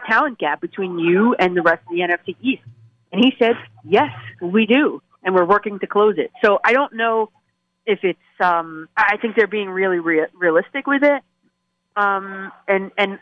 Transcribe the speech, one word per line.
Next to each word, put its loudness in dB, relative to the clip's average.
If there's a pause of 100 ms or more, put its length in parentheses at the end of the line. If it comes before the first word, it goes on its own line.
talent 0
gap -4
between -8
you 2
and 0
the 0
rest 2
of -8
the -2
N -2
F -2
C -10
East?" -4 (500)
And 0
he 4
said, 2 (300)
"Yes, 2 (300)
we 0
do, 2 (220)
and -2
we're 4
working 0
to -6
close 2
it." -6 (120)
So 4
I 2
don't 0
know -2 (560)
if -2
it's, -2 (220)
um, -2
I, 2
I -4
think -6
they're 4
being -6
really -2
rea-, 0
realistic -2
with 0
it. 2 (760)
Um, -4 (160)
and, -2
and -2